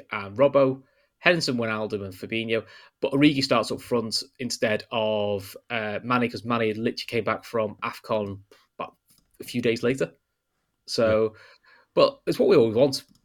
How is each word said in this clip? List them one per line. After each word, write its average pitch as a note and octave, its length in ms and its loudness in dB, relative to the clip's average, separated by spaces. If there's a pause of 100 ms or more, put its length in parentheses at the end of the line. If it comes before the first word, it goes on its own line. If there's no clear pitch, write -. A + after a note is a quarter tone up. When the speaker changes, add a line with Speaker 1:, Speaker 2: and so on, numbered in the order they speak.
(120)
Speaker 1:
and G2+ 240 -8
Robbo, C3+ 460 4 (360)
Henderson, E3 380 2
Wijnaldum G#2+ 480 -4
and F#2+ 100 -12
Fabinho. A2+ 500 -4 (360)
But - 120 -2
Origi C#3 300 4
starts A#2+ 300 0
up - 80 -6
front A2+ 420 -4 (160)
instead A#2 540 -2
of, G#2 640 -2 (140)
uh, G#2+ 340 -4
Mane, A#2+ 260 0
'cause G2+ 140 -12
Mane A#2 300 0
literally A2+ 200 -4 (120)
came A2 180 -4
back G#2+ 200 -4
from G#2+ 400 -4
afcon G#2 560 -6 (380)
about - 180 -14 (440)
a - 40 -16
few A#2+ 180 -6
days A#2 220 0
later. C3+ 280 -2 (760)
So, A2 440 2
Speaker 2:
Yeah. - 80 -20 (540)
Speaker 1:
but - 320 4
it's F3 140 0
what - 80 4
we F#3+ 80 8
always A2+ 180 6
want, C3+ 300 2 (200)